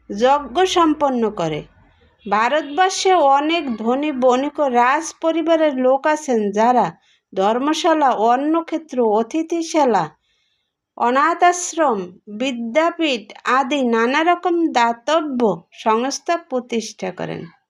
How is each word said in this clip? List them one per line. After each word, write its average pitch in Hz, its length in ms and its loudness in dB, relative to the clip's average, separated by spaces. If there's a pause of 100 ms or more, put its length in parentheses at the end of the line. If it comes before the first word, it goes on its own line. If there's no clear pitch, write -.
(100)
যজ্ঞ 262 540 0
সম্পন্ন 285 680 2
করে। 160 300 -4 (680)
ভারতবর্ষে 302 840 0
অনেক 285 600 2
ধনী 262 360 -2
বণিক 262 480 0
ও 285 80 2
রাজ 254 520 0
পরিবারের 320 540 0
লোক 254 320 0
আছেন 247 460 0
যারা 220 340 2 (460)
ধর্মশালা, 285 760 0
অন্নক্ষেত্র, 294 960 -2
অতিথিশালা, 262 1000 0 (920)
অনাথ 285 460 0
আশ্রম, 330 560 0 (300)
বিদ্যাপীঠ 254 960 -2 (200)
আদি 262 380 0
নানা 240 420 0
রকম 349 300 0 (140)
দাতব্য 254 720 0 (320)
সংস্থা 254 640 -2
প্রতিষ্ঠা 240 720 -6
করেন। 165 320 -8 (280)